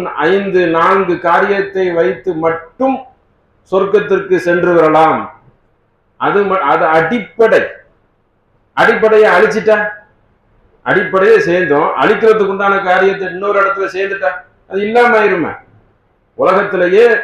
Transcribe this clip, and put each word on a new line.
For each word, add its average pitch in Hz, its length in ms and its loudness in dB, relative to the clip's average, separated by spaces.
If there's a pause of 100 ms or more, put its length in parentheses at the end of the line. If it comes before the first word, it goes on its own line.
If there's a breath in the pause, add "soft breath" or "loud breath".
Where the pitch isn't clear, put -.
(160)
ஐந்து, 180 500 0
நான்கு 175 520 0
காரியத்தை 196 760 -2
வைத்து 180 420 -2
மட்டும் 165 640 -4 (720)
சொர்க்கத்திற்கு 190 680 0
சென்று 175 380 0
வரலாம். 156 680 0 (800)
அது 160 240 0
ம-, 190 280 -2
அது 170 120 0
அடிப்படை. 175 800 0 (1120)
அடிப்படையை 214 540 4
அழிச்சிட்டா, 208 480 2 (1040)
அடிப்படையை 190 580 2
சேர்ந்தோம், 170 480 0 (120)
அழிக்கிறதுக்கு 208 540 2
உண்டான 196 240 0
காரியத்தை 190 500 0
இன்னொரு 196 320 -4
இடத்துல 190 320 -2
சேர்ந்துட்டா, 190 380 -4 (380)
அது 190 120 -6
இல்லாம 226 380 2
ஆயிருமே. 180 340 -2 (840)
உலகத்திலேயே 185 720 0 (180)